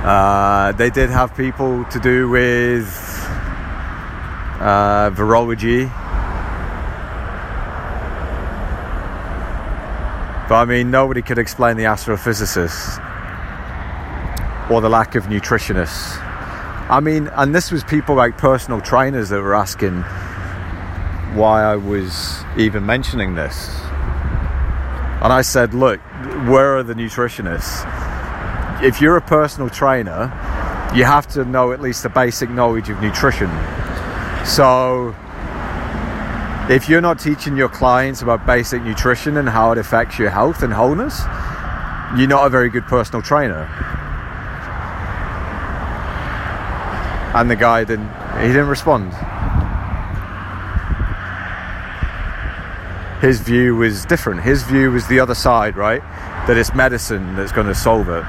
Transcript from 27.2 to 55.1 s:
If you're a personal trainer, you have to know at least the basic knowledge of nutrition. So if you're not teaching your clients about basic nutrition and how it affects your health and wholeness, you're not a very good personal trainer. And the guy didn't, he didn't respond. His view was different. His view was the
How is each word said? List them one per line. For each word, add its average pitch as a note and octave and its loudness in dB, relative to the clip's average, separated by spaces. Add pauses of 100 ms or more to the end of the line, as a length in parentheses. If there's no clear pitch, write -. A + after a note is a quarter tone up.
If C3 4
you're D#3+ 6
a - 2
personal D3 2
trainer, A#2+ 0 (640)
you B2 6
have C#3+ 4
to C#3 -2
know B2+ 2
at C3 -6
least B2+ -4
the A#2 -2
basic B2 0
knowledge A#2 2
of G2 -6
nutrition. G#2+ 2 (960)
So B2+ 4 (1500)
if B2+ 6
you're E3 8
not E3+ 2
teaching D3 -2
your C3 2
clients B2+ 2
about A#2 2
basic B2 2
nutrition B2 0
and C3+ 2
how A2+ 4
it A2+ 2
affects A2+ 0
your G#2+ 2
health A#2 2
and A#2+ 0
wholeness, C#3+ 0 (960)
you're C3 4
not C#3 6
a C3+ 6
very B2 4
good A#2 -2
personal A#2 0
trainer. F#2+ 0 (3750)
And A#2 4
the A2+ 4
guy A2+ 4
didn't, G#2+ -2 (320)
he A#2 4
didn't C#3+ 4
respond. B2 0 (4000)
His C3 4
view A#2+ 4
was A2 2
different. G2+ 0
His C3 2
view C3+ 4
was A#2+ 0
the C3 4